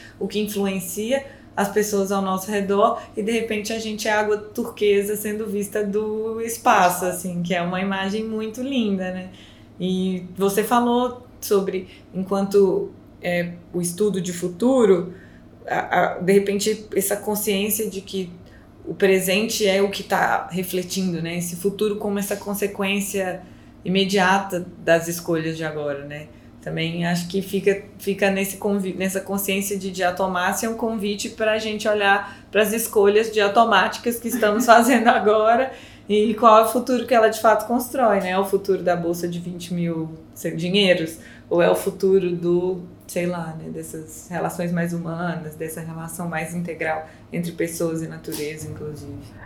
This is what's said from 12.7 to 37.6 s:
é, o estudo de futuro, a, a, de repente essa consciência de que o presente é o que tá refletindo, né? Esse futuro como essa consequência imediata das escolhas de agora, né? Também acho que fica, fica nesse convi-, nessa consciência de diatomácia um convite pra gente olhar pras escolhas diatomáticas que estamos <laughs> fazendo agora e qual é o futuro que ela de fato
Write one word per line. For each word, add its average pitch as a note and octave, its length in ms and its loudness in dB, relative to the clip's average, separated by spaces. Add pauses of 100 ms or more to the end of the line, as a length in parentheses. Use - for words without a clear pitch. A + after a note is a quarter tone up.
é, F3 320 -2 (180)
o F3+ 120 -2
estudo F3+ 360 0
de F3+ 140 -4
futuro, F#3+ 800 2 (560)
a, - 460 0
a, - 60 -10
de F#3 120 2
repente G3+ 640 2
essa G3 200 0
consciência G#3 760 -2
de F#3+ 100 -8
que F#3 320 -8 (520)
o F3+ 100 -8
presente F#3+ 680 2
é F#3+ 160 4
o G3 100 2
que G3 120 -8
tá E3+ 480 0
refletindo, F3+ 720 -4
né? E3 140 -4
Esse F3 180 -6
futuro G3+ 420 -2
como G3+ 220 -2
essa G3+ 160 -2
consequência G3+ 1080 -2 (420)
imediata F#3+ 840 2 (120)
das E3 280 4
escolhas E3 500 -2
de D#3+ 80 -8
agora, D3 400 -6
né? D3 220 -12 (340)
Também E3 460 -4
acho F3 220 0
que F#3+ 140 -2
fica, G3 400 0 (160)
fica G3 320 0
nesse F#3+ 260 -2
convi-, G3 380 -2
nessa F#3+ 260 -2
consciência G3 560 -2
de F#3+ 140 -6
diatomácia F3+ 800 0
um A3+ 60 -2
convite G#3 560 -2
pra A3 280 0
gente G#3+ 300 -4
olhar G3+ 480 2 (140)
pras G3+ 220 4
escolhas A3 600 4
diatomáticas G#3+ 840 4
que A#3 100 -6
estamos A#3 380 2
<laughs> - 0 -
fazendo A#3 420 8
agora A3 640 4 (360)
e G#3+ 260 2
qual A3 240 8
é A3+ 40 8
o A3 60 2
futuro B3 380 -2
que B3+ 80 0
ela A3 140 6
de G#3+ 120 -2
fato A3 260 4